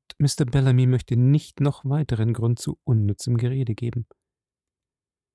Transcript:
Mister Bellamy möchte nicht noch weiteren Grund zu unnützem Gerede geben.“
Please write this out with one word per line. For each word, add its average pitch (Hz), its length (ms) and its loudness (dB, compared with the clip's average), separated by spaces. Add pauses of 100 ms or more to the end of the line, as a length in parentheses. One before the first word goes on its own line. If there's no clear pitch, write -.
(200)
Mister 147 260 0
Bellamy 127 400 2
möchte 127 320 0
nicht 139 440 2
noch 143 220 -2
weiteren 127 480 -2
Grund 117 280 -2
zu - 240 -8
unnützem 110 540 0
Gerede 123 360 -2
geben.“ 117 320 -6 (1300)